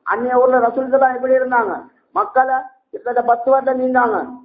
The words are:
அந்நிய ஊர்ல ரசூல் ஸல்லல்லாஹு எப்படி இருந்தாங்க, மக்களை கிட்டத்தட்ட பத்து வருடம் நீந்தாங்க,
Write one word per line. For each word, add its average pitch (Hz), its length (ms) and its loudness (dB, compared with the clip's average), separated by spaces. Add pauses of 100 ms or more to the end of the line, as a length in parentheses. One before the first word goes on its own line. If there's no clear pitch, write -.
அந்நிய 247 380 -2
ஊர்ல 254 180 4
ரசூல் - 20 2
ஸல்லல்லாஹு 262 540 0
எப்படி 254 180 -2
இருந்தாங்க, 247 540 -2 (260)
மக்களை 262 420 0 (360)
கிட்டத்தட்ட 240 380 -2
பத்து 240 220 0
வருடம் 262 300 2
நீந்தாங்க, 240 480 0 (160)